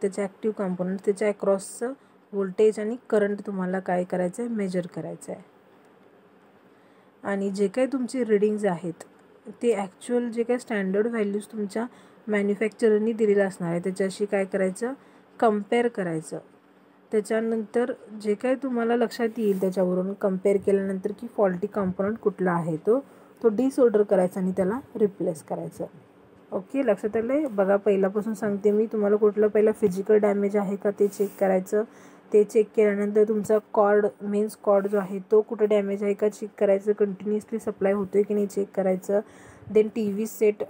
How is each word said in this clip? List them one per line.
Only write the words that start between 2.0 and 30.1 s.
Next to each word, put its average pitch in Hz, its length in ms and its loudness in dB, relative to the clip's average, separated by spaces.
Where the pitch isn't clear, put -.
voltage 208 460 2
आणि 214 180 -6
current 208 360 2
तुम्हाला 185 340 -4
काय 180 240 -2
करायचं 180 380 -4
आहे, 240 100 -6
measure 185 340 -4
करायचं 170 460 -12
आहे. 190 100 -14
आणि 202 280 -4
जे 196 180 0
काही 254 180 0
तुमचे 247 380 -4
readings 214 400 2
आहेत 170 400 -4
ते 233 120 2
actual 240 560 -4
जे 233 120 -2
काही 240 160 -2
standard 202 480 -2
values 208 380 -2
तुमच्या 220 420 -6
मॅन्युफॅक्चररनी 214 840 2
दिलेलं 202 360 2
असणार 180 220 -4
आहे 170 100 -2
त्याच्याशी 190 460 -2
काय 196 180 0
करायचं, 190 480 -2
Compare 233 480 2
करायचं. 170 500 -6
त्याच्यानंतर 226 800 0
जे 208 120 0
काही 254 200 -2
तुम्हाला 240 420 0
लक्षात 233 320 0
येईल 202 220 0
त्याच्यावरून 185 520 0
compare 202 440 0
केल्यानंतर 196 560 -2
की 233 140 -14
faulty 190 400 0
component 202 520 -4
कुठला 185 340 0
आहे 165 240 -2
तो, 240 280 0
तो 233 60 4
disorder 233 540 4
करायचा 190 380 2
आणि 185 120 0
त्याला 196 280 -2
replace 185 460 -2
करायचं. 165 440 -10
ओके, 240 340 -4
लक्षात 208 300 0
आलं 226 160 -2
आहे? 294 140 0
बघा 202 300 2
पहिल्यापासून 202 580 0
सांगते 202 360 0
मी 214 160 2
तुम्हाला, 208 300 0
कुठलं 214 320 4
पहिलं 214 240 4
physical 190 420 0